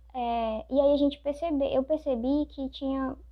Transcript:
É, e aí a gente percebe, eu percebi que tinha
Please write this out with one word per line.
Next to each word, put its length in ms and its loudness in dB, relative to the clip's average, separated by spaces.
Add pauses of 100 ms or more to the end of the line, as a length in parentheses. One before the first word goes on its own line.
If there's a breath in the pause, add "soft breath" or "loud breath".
(120)
É, 560 -4
e 140 2
aí 120 6
a 40 4
gente 220 2
percebe, 520 -2
eu 120 0
percebi 640 0
que 220 -10
tinha 460 -6 (160)